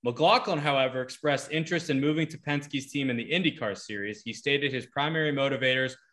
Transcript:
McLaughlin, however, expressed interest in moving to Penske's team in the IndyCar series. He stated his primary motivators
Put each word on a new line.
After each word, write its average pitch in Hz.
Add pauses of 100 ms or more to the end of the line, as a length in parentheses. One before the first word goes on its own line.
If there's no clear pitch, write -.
McLaughlin, 165
however, 131
expressed 135
interest 160
in 135
moving 156
to -
Penske's 143
team 139
in 120
the 117
IndyCar 135
series. 104
He 113
stated 139
his 123
primary 151
motivators 131 (200)